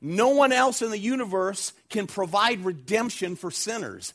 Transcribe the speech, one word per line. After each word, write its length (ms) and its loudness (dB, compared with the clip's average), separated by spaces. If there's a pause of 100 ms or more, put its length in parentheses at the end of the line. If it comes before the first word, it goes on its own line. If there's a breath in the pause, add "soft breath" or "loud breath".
No 280 2
one 240 6
else 300 2
in 80 0
the 80 -4
universe 760 -2 (180 soft breath)
can 160 -2
provide 580 0
redemption 720 -2
for 140 -8
sinners. 640 -6